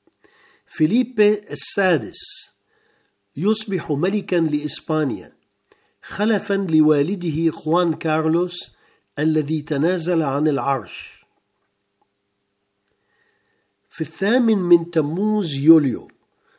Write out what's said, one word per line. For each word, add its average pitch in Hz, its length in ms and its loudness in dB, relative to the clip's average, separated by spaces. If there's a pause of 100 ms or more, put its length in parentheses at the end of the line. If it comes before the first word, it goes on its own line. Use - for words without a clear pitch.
(680)
فيليبي 208 840 0
السادس 147 680 -2 (1160)
يصبح 196 540 -2
ملكًا 185 460 -2
لإسبانيا، 147 960 -2 (720)
خلفًا 208 520 -2
لوالده 160 960 2
خوان 165 440 0
كارلوس 160 840 -2 (380)
الذي 156 440 0
تنازل 165 600 0
عن 143 260 0
العرش. 131 760 -4 (2750)
في - 100 -16
الثامن 220 580 0
من 175 320 4
تموز 170 640 0
يوليو، 139 540 4 (500)